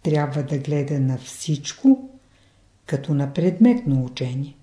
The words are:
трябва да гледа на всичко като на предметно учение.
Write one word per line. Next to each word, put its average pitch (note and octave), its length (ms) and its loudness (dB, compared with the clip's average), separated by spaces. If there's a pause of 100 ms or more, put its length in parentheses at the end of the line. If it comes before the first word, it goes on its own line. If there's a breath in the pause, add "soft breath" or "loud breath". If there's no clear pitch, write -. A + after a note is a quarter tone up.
трябва D3 400 0
да C#3+ 140 -4
гледа C#3+ 420 -2
на C3 180 0
всичко - 920 0 (760 soft breath)
като D3 280 -4
на C#3 200 0
предметно F3 720 2
учение. C3 580 -6